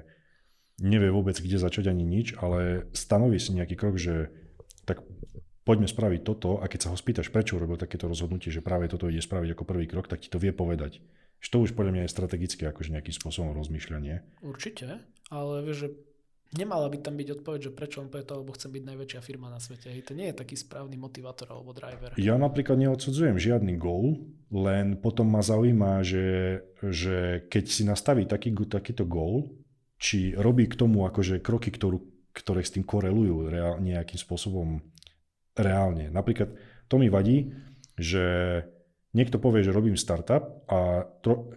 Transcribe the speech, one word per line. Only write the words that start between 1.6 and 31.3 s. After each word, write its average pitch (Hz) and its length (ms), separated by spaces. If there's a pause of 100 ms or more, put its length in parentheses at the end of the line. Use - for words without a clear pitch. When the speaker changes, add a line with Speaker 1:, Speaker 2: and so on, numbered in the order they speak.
Speaker 1:
ani 90 140
nič, 95 340
ale 90 560
stanoví 104 460
si 92 160
nejaký 87 240
krok, 104 180
že 82 380 (500)
tak - 220 (560)
poďme 104 240
spraviť 95 380
toto 104 340
a 95 80
keď 92 160
sa - 80
ho 90 80
spýtaš, 113 320
prečo 107 260
urobil 85 220
takéto 87 280
rozhodnutie, 85 440
že 80 120
práve 87 280
toto 87 160
ide 82 160
spraviť 85 320
ako 85 100
prvý 87 220
krok, 80 220
tak - 180
ti - 40
to 90 80
vie 98 120
povedať. 85 480 (400)
Že - 140
to 123 100
už 113 120
podľa 98 200
mňa 90 100
je 87 80
strategické 90 540
akože 78 260
nejakým 78 220
spôsobom 78 400
rozmýšľanie. 76 880
Speaker 2:
Určite, 156 560 (320)
ale 143 320
vieš, 151 180
že 143 100 (640)
nemala 170 340
by 143 140
tam 147 160
byť 143 160
odpoveď, 147 280
že 135 120
prečo 143 260
on 135 80
povie 139 160
to, 139 140
lebo 135 160
chce - 140
byť 135 180
najväčšia 135 340
firma 127 300
na 120 80
svete. 123 320
Hej, 127 160
to 139 80
nie 180 160
je - 80
taký 123 180
správny 135 400
motivátor 127 540
alebo 123 220
driver. 123 440
Speaker 1:
Ja 107 220
napríklad 135 400
neodsudzujem 135 580
žiadny 110 400
goal, 95 460 (260)
len 98 480
potom 110 320
ma 107 140
zaujíma, 107 600
že, 92 240 (540)
že 92 360 (300)
keď - 200
si - 180
nastaví 104 400
taký, 104 300 (100)
takýto 104 400
goal, 87 480 (460)
či 92 340
robí 113 340
k - 120
tomu 110 260
akože 92 380